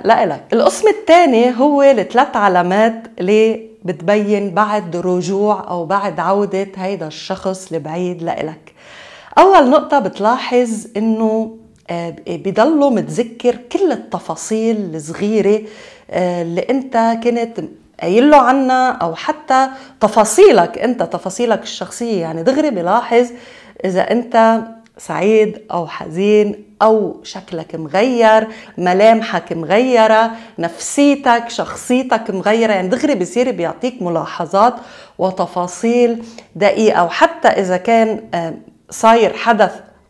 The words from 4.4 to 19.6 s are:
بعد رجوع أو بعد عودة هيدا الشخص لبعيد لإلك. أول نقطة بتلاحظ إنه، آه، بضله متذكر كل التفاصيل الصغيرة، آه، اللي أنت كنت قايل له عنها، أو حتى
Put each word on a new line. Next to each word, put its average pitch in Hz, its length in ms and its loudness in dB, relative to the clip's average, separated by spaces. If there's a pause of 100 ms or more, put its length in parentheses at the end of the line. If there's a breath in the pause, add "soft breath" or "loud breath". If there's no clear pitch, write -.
بعد 202 420 -2
رجوع 180 720 -2
أو 175 160 -6
بعد 190 340 -4
عودة 196 480 -2 (100)
هيدا 185 300 -8
الشخص 185 680 -10
لبعيد 165 500 -6
لإلك. 160 500 -8 (640 loud breath)
أول 330 320 6
نقطة 294 300 2
بتلاحظ 226 840 -2 (120)
إنه، 220 580 -2 (340)
آه، 170 260 -8 (120)
بضله 220 640 0
متذكر 226 640 -2 (160)
كل 339 200 0
التفاصيل 208 1040 -4
الصغيرة، 202 640 0 (500 loud breath)
آه، 175 300 -2
اللي 170 280 -4
أنت 233 540 -2
كنت 233 400 -4 (380)
قايل 233 300 4
له 294 60 8
عنها، 254 540 2
أو 165 240 -4
حتى - 520 -2 (320 loud breath)